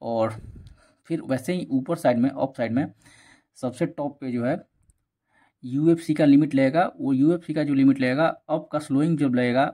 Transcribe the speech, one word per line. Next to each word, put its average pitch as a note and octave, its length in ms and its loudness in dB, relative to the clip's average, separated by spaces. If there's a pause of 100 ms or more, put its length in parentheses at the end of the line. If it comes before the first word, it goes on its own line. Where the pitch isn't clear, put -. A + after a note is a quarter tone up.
और A2 320 -2 (760)
फिर E3 140 -4
वैसे C3 300 -4
ही F3+ 180 -6
ऊपर C3+ 260 -2
साइड B2 220 2
में, B2 120 2
अप - 260 -4
साइड A2+ 160 -4
में C3+ 140 0 (720)
सबसे C3 300 -4
टॉप C#3+ 320 -10
पे B2+ 120 -8
जो A#2+ 120 -2
है C#3 120 -2 (1080)
यूएफ़सी D#3 500 0
का D#3 100 0
लिमिट C#3+ 300 6
लगेगा। C3+ 440 2
वो C#3 140 -2
यूएफ़सी D#3 420 0
का D#3 80 -2
जो D3 120 -2
लिमिट C3+ 260 4
लगेगा, C3 260 2
अप - 460 -6
का D3+ 60 -2
स्लोइंग D3 400 0
जब C#3 160 0
लगेगा B2 400 2